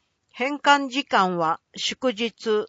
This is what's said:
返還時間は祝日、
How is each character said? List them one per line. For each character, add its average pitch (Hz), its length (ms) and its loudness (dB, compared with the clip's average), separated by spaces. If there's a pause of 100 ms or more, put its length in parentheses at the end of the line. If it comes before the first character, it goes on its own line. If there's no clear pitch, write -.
(320)
返 277 260 -4
還 277 320 2
時 262 160 -4
間 185 320 2
は 160 220 0 (160)
祝 226 380 -2
日、 214 560 -2